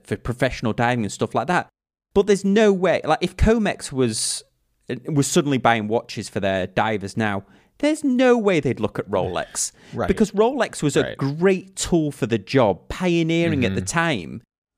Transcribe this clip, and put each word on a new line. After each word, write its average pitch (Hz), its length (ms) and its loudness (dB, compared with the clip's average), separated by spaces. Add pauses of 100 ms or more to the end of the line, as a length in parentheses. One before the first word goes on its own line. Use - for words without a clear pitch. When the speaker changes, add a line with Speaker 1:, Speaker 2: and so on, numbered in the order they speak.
Speaker 1:
for - 140 -6
professional 120 560 -4
diving 120 320 0
and 95 60 -6
stuff - 220 -4
like 123 140 -2
that. 175 220 -2 (440)
But 202 140 4
there's 202 160 2
no 202 300 4
way, 175 320 2
like, 151 160 0
if - 160 -4
Comex 220 520 2
was, 127 540 -2 (640)
was 147 180 2
suddenly 143 320 2
buying 117 300 2
watches 110 400 -4
for - 140 -6
their 95 260 0
divers 104 480 -2
now, 104 300 -4 (320)
there's 302 260 -2
no 254 340 4
way 196 220 2
they'd 123 220 -2
look 104 180 -4
at - 100 -6
Rolex. 90 640 -4 (220)
Speaker 2:
Right. 113 160 -4
Speaker 1:
Because 202 220 2
Rolex 220 520 0
was 147 140 0
a 143 60 2
Speaker 2:
Right. - 140 -6
Speaker 1:
great 170 600 0
tool 156 340 0
for - 160 -6
the 110 100 0
job, 107 520 0
pioneering 165 760 0
at 95 100 0
the 95 80 -2
Speaker 2:
Mm-hmm. 92 40 -6
Speaker 1:
time. 113 560 -4 (360)